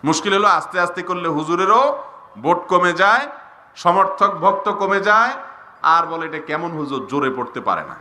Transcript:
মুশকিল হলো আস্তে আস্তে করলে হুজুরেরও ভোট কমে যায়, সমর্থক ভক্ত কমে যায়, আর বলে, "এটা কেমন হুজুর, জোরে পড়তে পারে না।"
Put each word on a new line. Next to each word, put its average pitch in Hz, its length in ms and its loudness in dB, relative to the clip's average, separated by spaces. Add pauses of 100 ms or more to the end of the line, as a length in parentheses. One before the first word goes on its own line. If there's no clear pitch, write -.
মুশকিল 156 300 0
হলো 208 140 4
আস্তে 180 320 0
আস্তে 175 220 -2
করলে 180 260 -4
হুজুরেরও 185 760 2 (380)
ভোট 170 260 0
কমে 175 260 4
যায়, 214 340 2 (480)
সমর্থক - 560 2
ভক্ত 196 380 0
কমে 196 300 0
যায়, 214 320 2 (500)
আর 165 240 4
বলে, 160 200 -8
"এটা 156 140 -10
কেমন 165 320 -6
হুজুর, 139 360 -6
জোরে 135 220 -2
পড়তে 123 320 -8
পারে 90 200 -2
না।" 69 200 -14